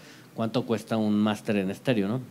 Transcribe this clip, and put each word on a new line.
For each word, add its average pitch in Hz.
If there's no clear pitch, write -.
¿cuánto 113
cuesta 113
un 107
máster 107
en 95
estéreo, 101
no? 123